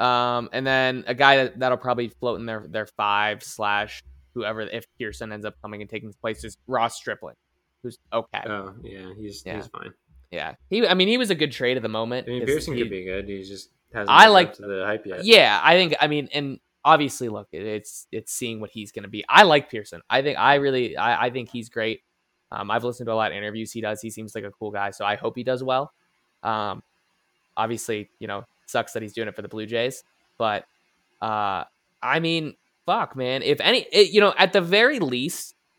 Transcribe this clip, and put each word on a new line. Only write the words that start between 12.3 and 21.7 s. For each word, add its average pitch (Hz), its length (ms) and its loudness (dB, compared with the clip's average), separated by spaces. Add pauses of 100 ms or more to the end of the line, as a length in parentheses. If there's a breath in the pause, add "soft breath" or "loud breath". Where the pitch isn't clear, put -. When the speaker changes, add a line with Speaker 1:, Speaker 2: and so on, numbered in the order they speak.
Speaker 2:
mean, 123 100 -4
Speaker 1:
'cause 117 80 -2
Speaker 2:
Pearson 151 260 -2
Speaker 1:
he 123 80 -2
Speaker 2:
could 117 60 -4
be 95 140 -8
good. 95 240 -8
He 98 160 -10
just 98 260 -16 (240)
hasn't 104 160 -4
Speaker 1:
I 175 200 12
Speaker 2:
lived - 40 8
Speaker 1:
like 180 140 8
Speaker 2:
up - 80 -14
to - 120 -20
the 95 180 -6
hype 104 200 -4
yet. 101 200 -10
Speaker 1:
Yeah, 147 360 8
I 160 140 6
think, 175 240 4
I 151 80 2
mean, 147 260 -2
and 139 280 -6 (240)
obviously, 143 420 2
look, 104 240 -10
it, 82 120 -10
it's, 107 500 -10
it's 110 180 -10
seeing 113 300 -8
what 104 80 -10
he's 104 240 -14
gonna 101 160 -12
be. 110 180 -8
I 175 160 10
like 151 260 4
Pearson. 104 300 -10 (100)
I 127 120 2
think, 143 180 -2
I 131 160 6
really, 131 400 0
I, 110 300 0
I 127 60 -2
think 123 180 -8
he's 117 180 -10
great. 110 360 -4 (500)